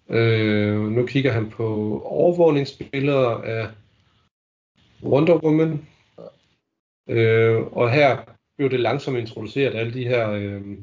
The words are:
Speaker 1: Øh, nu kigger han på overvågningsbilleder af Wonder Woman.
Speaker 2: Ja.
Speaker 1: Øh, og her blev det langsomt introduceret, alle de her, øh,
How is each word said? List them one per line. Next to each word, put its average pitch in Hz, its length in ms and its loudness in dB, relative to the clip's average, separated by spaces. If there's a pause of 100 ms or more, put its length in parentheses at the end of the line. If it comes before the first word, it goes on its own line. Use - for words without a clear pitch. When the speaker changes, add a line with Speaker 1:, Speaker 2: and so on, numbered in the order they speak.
(180)
Speaker 1:
Øh, 107 640 2
nu 110 240 0
kigger 135 260 0
han 110 180 -2
på 113 140 -8 (400)
overvågningsbilleder 143 1300 0
af 113 380 -4 (1400)
Wonder 156 400 4
Woman. 156 440 0 (300)
Speaker 2:
Ja. - 960 -18
Speaker 1:
Øh, 113 580 2
og 117 180 0
her 135 260 4 (400)
blev 139 120 0
det 127 100 0
langsomt 127 380 -2
introduceret, 117 580 -4
alle 113 180 -4
de 127 140 -6
her, 117 220 0
øh, 101 540 -6